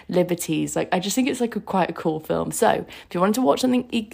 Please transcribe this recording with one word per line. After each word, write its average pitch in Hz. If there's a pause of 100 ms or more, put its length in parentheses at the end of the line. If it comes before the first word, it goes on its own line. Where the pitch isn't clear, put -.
Liberties. 160
Like, 160
I 185
just 196
think 262
it's, 254
like, 233
a, 208
quite 185
a 170
cool 160
film. 165
So -
if -
you 175
wanted 208
to 262
watch 277
something 247
e-, 226